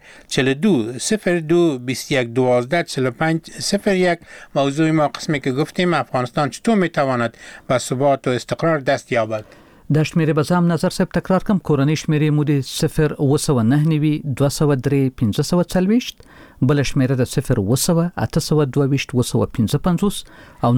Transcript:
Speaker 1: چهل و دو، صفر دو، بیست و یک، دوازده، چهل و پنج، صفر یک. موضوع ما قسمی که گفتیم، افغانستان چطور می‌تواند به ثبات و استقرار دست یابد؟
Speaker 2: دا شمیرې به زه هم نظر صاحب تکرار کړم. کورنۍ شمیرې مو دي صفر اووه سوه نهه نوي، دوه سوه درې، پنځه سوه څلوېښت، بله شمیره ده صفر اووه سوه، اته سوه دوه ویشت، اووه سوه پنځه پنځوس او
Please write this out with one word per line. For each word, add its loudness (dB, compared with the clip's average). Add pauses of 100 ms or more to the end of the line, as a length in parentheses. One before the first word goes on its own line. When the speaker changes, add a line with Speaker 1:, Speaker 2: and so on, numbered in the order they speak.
(280)
Speaker 1:
چهل 0
و 2
دو، 0
صفر -2
دو، 2
بیست -6
و 2
یک، 0
دوازده، 0
چهل -4
و -2
پنج، -2 (200)
صفر -2
یک. 2 (360)
موضوع 2
ما 2
قسمی -4
که -2
گفتیم، 0
افغانستان -2
چطور -2
می‌تواند 0 (300)
به 2
ثبات 0
و 2
استقرار -2
دست -4
یابد؟ -2 (480)
Speaker 2:
دا 4
شمیرې 0
به 0
زه 0
هم 2
نظر 0
صاحب -2
تکرار 0
کړم. 0
کورنۍ 2
شمیرې 0
مو 2
دي 0
صفر -2
اووه 0
سوه 0
نهه 2
نوي، 0 (160)
دوه 2
سوه 0
درې، 0 (100)
پنځه 0
سوه 0
څلوېښت، 0 (460)
بله 2
شمیره 0
ده 0
صفر -2
اووه 0
سوه، 0
اته -2
سوه 2
دوه 0
ویشت، 0
اووه 2
سوه 0 (100)
پنځه 2 (100)
پنځوس 0 (400)
او 2